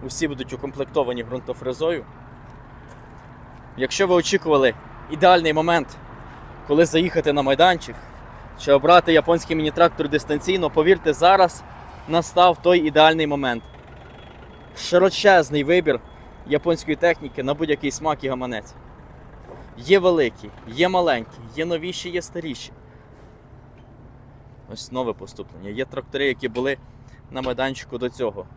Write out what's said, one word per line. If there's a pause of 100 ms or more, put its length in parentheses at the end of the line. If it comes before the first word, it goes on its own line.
Усі
будуть
укомплектовані
ґрунтофрезою. (1700)
Якщо
ви
очікували (380)
ідеальний
момент, (720)
коли
заїхати
на
майданчик (640)
чи
обрати
японський
міні-трактор
дистанційно,
повірте,
зараз (440)
настав
той
ідеальний
момент. (1120)
Широчезний
вибір (480)
японської
техніки
на
будь-який
смак
і
гаманець. (1040)
Є
великі, (180)
є
маленькі, (180)
є
новіші,
є
старіші. (2000)
Ось
нове
поступлення.
Є
трактори,
які
були (540)
на
майданчику
до
цього. (120)